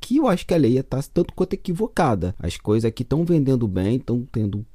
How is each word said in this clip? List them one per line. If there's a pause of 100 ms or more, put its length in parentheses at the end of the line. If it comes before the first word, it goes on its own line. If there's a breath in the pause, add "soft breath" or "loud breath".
que
eu
acho
que
a
Leia
tá
tanto
quanto
equivocada.
As
coisas
aqui
tão
vendendo
bem,
tão
tendo